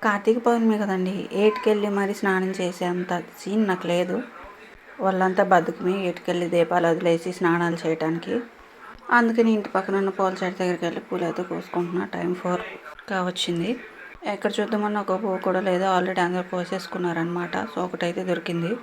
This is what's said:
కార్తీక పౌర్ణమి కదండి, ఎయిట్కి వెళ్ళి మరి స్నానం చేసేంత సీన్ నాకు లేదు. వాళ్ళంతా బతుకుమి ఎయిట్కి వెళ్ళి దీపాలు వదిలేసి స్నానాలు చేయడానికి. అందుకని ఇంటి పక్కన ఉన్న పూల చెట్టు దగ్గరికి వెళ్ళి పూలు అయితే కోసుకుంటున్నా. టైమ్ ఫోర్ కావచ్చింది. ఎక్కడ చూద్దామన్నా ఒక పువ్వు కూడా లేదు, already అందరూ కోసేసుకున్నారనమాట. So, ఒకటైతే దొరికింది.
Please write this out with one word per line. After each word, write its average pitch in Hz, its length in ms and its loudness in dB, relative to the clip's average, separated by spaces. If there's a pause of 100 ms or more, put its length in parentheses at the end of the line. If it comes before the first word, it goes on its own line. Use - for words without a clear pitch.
కార్తీక 220 400 2
పౌర్ణమి 226 360 4
కదండి, 185 320 -2 (280)
ఎయిట్కి 214 280 4
వెళ్ళి 208 280 2
మరి 202 240 0
స్నానం 190 360 2
చేసేంత 180 540 -2 (300)
సీన్ 208 280 0
నాకు 185 220 -2
లేదు. 180 260 2 (840)
వాళ్ళంతా 185 480 4
బతుకుమి 180 420 4 (120)
ఎయిట్కి 175 260 -4
వెళ్ళి 175 240 0
దీపాలు 170 380 4
వదిలేసి 170 440 2
స్నానాలు 170 460 2
చేయడానికి. 160 500 -2 (840)
అందుకని 226 400 4
ఇంటి 202 180 -4
పక్కన 190 260 0
ఉన్న 196 160 0
పూల 190 240 2
చెట్టు 185 200 -4
దగ్గరికి 180 260 0
వెళ్ళి - 240 -4
పూలు 180 180 -2
అయితే 180 220 -4
కోసుకుంటున్నా. 175 640 -4
టైమ్ 175 260 -2
ఫోర్ 180 220 -2 (480)
కావచ్చింది. 180 580 -2 (640)
ఎక్కడ 202 240 -2
చూద్దామన్నా 208 480 0
ఒక 185 180 0
పువ్వు 190 240 0
కూడా 185 220 2
లేదు, 185 180 2 (100)
already 185 280 0
అందరూ 180 200 -2 (100)
కోసేసుకున్నారనమాట. 175 1000 -2 (200)
So, - 20 -4 (100)
ఒకటైతే 180 440 -4
దొరికింది. 170 520 -2